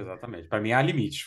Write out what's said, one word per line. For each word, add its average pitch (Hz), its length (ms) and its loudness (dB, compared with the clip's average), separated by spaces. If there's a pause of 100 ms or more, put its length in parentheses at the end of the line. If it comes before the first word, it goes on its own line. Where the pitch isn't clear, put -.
Exatamente. 92 480 -10
Pra 107 100 2
mim 107 140 0
há 127 80 6
limites. 139 460 0